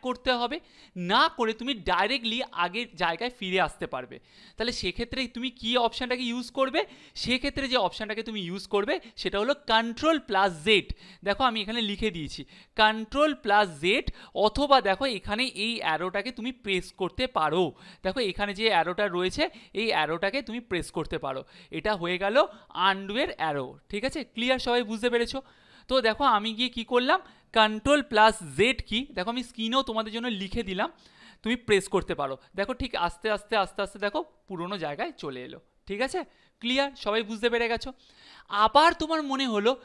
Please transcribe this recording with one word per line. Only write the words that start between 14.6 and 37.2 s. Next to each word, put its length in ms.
দেখো 240
এখানে 400
এই 340
অ্যারোটাকে 520
তুমি 200
প্রেস 420
করতে 340
পারো। 460
দেখো 160
এখানে 340
যে 140
অ্যারোটা 400
রয়েছে 420
এই 140
অ্যারোটাকে 540
তুমি 180
প্রেস 320
করতে 260
পারো। 260
এটা 240
হয়ে 220
গেল 280
আনডুয়ের 680
অ্যারো, 420
ঠিক 160
আছে? 180
ক্লিয়ার? 360
সবাই 240
বুঝতে 260
পেরেছো? 320
তো 140
দেখো 220
আমি 300
গিয়ে 160
কি 140
করলাম, 380
কন্ট্রোল 480
প্লাস 420
জেড 320
কি, 240
দেখো 180
আমি 140
স্ক্রিনেও 400
তোমাদের 300
জন্য 140
লিখে 360
দিলাম, 280
তুমি 120
প্রেস 320
করতে 280
পারো। 220
দেখো 180
ঠিক 220
আস্তে 360
আস্তে 260
আস্তে 240
আস্তে 180
দেখো 240
পুরোনো 300
জায়গায় 340
চলে 320
এলো, 160
ঠিক 160
আছে? 220
ক্লিয়ার? 380
সবাই 260